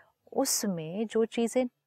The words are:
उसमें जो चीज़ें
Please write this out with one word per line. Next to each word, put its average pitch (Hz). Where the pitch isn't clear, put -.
उसमें 202
जो 226
चीज़ें 240